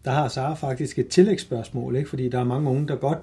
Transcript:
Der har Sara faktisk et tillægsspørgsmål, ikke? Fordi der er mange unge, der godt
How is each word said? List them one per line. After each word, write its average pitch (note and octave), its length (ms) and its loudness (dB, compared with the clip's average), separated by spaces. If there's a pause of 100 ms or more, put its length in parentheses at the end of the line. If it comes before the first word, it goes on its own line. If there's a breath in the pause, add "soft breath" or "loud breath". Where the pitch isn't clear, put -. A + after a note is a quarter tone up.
Der C3 60 -2
har C#3 160 2
Sara C3+ 280 -4
faktisk C#3 440 -4
et B2+ 80 0
tillægsspørgsmål, B2+ 880 2
ikke? D3 140 -2
Fordi B2+ 200 -2
der B2 100 -2
er B2 40 2
mange C3 260 0
unge, C#3+ 180 2
der C#3+ 80 -2
godt C#3 280 0